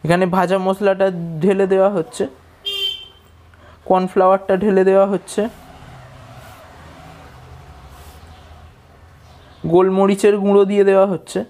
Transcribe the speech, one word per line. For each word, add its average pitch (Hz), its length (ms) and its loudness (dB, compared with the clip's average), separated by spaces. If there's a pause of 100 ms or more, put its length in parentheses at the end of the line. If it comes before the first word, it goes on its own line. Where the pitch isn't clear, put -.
এখানে 175 200 0 (120)
ভাজা 185 200 0 (100)
মশলাটা 190 400 0 (360)
ঢেলে 196 300 0
দেওয়া 190 240 2
হচ্ছে, 170 280 -6 (1600)
কর্নফ্লাওয়ারটা 190 760 0
ঢেলে 190 280 2
দেওয়া 196 220 4
হচ্ছে, 196 300 -6 (4000)
গোলমরিচের 190 680 2
গুঁড়ো 202 280 4
দিয়ে 202 200 2
দেওয়া 190 220 4
হচ্ছে 175 380 -8